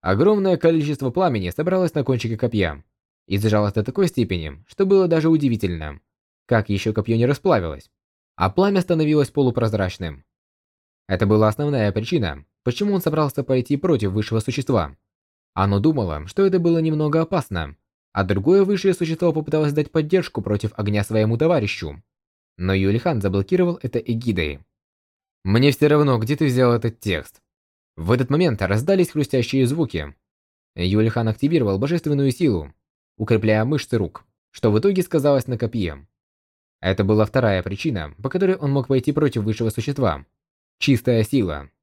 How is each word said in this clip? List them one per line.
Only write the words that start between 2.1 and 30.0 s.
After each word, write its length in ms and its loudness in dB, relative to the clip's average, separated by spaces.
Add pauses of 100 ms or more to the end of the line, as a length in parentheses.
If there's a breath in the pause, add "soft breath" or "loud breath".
копья 460 -2 (440)
и 100 -2
сжалось 340 2
до 120 -2
такой 260 0
степени, 580 -4
что 180 -2
было 220 4
даже 220 2
удивительно, 720 0 (460)
как 200 2
еще 240 -2
копье 240 -2
не 100 2
расплавилось, 640 -2 (460)
а 140 0
пламя 320 2
становилось 500 0
полупрозрачным. 920 -2 (840)
Это 180 0
была 220 4
основная 460 -2
причина, 500 -4 (200)
почему 300 -2
он 80 -2
собрался 440 -2
пойти 320 -2
против 340 0
высшего 300 -2
существа. 560 -2 (560)
Оно 260 0
думало, 480 -2
что 180 0
это 140 2
было 200 2
немного 420 0
опасно, 560 -6 (340)
а 140 -2
другое 400 4
высшее 280 0
существо 380 -2
попыталось 400 -2
дать 200 -2
поддержку 500 -2
против 340 -2
огня 300 -2
своему 320 2
товарищу. 680 -2 (540)
Но 160 0
Юлихан 480 0
заблокировал 600 0
это 180 -4
эгидой. 640 -4 (840)
«Мне 280 4
все 160 2
равно, 300 4
где 180 -2
ты 100 0
взял 280 2
этот 260 -2
текст». 420 -6 (540)
В 160 -2
этот 180 2
момент 320 0
раздались 500 0
хрустящие 560 0
звуки. 480 -4 (600)